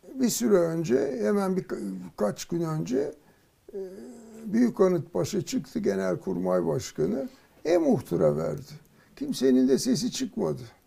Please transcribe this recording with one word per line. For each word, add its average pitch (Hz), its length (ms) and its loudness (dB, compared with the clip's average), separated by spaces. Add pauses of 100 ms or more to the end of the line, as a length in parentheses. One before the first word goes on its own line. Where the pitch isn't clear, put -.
(160)
bir 254 140 2
süre 214 260 2
önce, 170 640 0
hemen 202 360 0
bir, 185 80 -4 (460)
birkaç - 340 -4
gün 170 160 -4
önce, 165 500 -2 (640)
e, 208 40 -10 (680)
Büyük 220 360 4
Anıt 180 320 2
Paşa 180 280 0
çıktı, - 380 -4
Genelkurmay 92 880 0
Başkanı, 156 640 -2 (360)
e-muhtıra 165 720 4
verdi. 147 340 -6 (440)
Kimsenin 262 520 2
de 269 100 4
sesi 226 340 0
çıkmadı. 160 500 -4 (240)